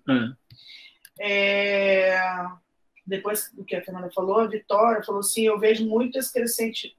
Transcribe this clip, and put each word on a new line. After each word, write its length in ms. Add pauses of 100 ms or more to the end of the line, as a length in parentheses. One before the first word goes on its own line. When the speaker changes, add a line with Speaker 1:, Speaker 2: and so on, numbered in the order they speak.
Speaker 1:
Ah. 260 (840)
Speaker 2:
É, 1000 (880)
depois 460
do 120
que 100
a 80
Fernanda 320
falou, 240
a 80
Vitória 560
falou 180
assim, 220
"Eu 160
vejo 260
muito 320
esse 160
crescente 680